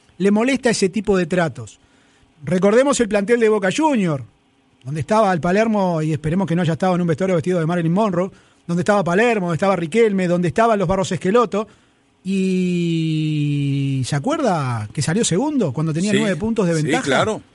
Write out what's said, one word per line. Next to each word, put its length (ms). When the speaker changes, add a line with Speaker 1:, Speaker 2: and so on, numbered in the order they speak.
Speaker 1:
le 140
molesta 400
ese 180
tipo 300
de 80
tratos. 520
Recordemos 580
el 80
plantel 320
de 100
Boca 260
Junior, 480
donde 200
estaba 320
el 80
Palermo, 580
y 140
esperemos 320
que 100
no 60
haya 100
estado 220
en 80
un 40
vestuario 300
vestido 240
de 60
Marilyn 260
Monroe, 380
donde 160
estaba 220
Palermo, 440
donde 80
estaba 200
Riquelme, 520
donde 200
estaban 300
los 100
Barros 240
Esqueloto, 540
y 1800
¿se 120
acuerda 760
que 100
salió 220
segundo 480
cuando 200
tenía 200
Speaker 2:
Sí, 60
Speaker 1:
nueve 180
puntos 300
de 100
Speaker 2:
sí, 60
Speaker 1:
ventaja? 220
Speaker 2:
claro. 380